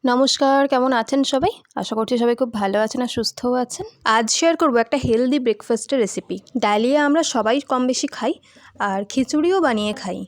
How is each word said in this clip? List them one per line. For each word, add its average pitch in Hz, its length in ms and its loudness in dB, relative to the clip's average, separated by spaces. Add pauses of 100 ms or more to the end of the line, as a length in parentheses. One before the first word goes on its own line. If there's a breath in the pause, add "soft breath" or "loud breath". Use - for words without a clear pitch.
(120)
নমস্কার, 269 560 2
কেমন 254 240 2 (100)
আছেন 277 220 0
সবাই? 285 300 0 (280)
আশা 185 140 -6
করছি 220 220 -2
সবাই 240 240 2
খুব 240 120 -2
ভালো 202 320 -2
আছেন 240 160 -4
আর 240 140 -4
সুস্থও 247 380 -4
আছেন। 254 320 -4 (200)
আজ 226 200 2 (120)
শেয়ার 330 240 4
করব 285 160 2
একটা 233 280 0
হেলদি 247 340 2
ব্রেকফাস্টের 240 600 -2
রেসিপি। 190 380 -4 (200)
ডালিয়া 226 480 2
আমরা 294 180 4
সবাই 226 320 0 (160)
কম 254 160 0
বেশি 254 200 -2
খাই 262 260 -4 (460 loud breath)
আর 196 200 -2 (120)
খিচুড়িও 302 500 0
বানিয়ে 214 320 0
খাই 190 340 -8